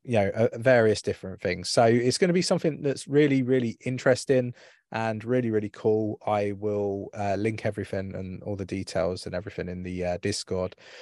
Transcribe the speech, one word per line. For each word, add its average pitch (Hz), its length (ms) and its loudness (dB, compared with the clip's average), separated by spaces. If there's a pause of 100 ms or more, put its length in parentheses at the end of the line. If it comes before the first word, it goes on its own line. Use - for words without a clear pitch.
you 127 80 -6
know, 101 160 2
uh, 113 280 0
various 117 460 4
different 95 380 -6
things. 90 280 -4
So 120 160 4
it's 120 320 4
gonna 180 160 4
be 180 100 2
something 165 380 0
that's 139 280 -4
really, 139 340 4
really 123 420 0
interesting 127 720 2 (380)
and 113 320 -4
really, 120 260 0
really 107 180 0
cool. 110 560 0
I 104 280 0
will, 101 600 -4
uh, 101 240 -2
link 110 300 -2
everything 98 480 -4
and 92 300 -10
all 104 100 -6
the 98 100 -6
details 90 600 -4
and 92 80 -8
everything 90 340 -8
in 90 140 -8
the, 90 220 -6
uh, 90 140 -2
Discord. 92 580 -4 (240)